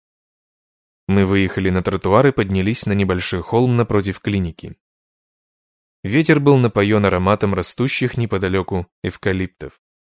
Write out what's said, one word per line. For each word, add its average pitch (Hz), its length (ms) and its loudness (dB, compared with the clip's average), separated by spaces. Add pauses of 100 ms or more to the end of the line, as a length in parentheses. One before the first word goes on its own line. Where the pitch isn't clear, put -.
(1080)
Мы 98 160 2
выехали 95 460 0
на 92 120 0
тротуар 98 440 2
и 135 60 4
поднялись 98 520 -2
на 107 80 -2
небольшой 92 500 -2
холм 120 340 0
напротив 104 440 0
клиники. 87 560 -4 (1300)
Ветер 147 340 2
был 143 200 4
напоён 104 480 2
ароматом 95 480 0
растущих 120 640 -4
неподалёку 95 680 -2 (160)
эвкалиптов. 92 760 -6 (380)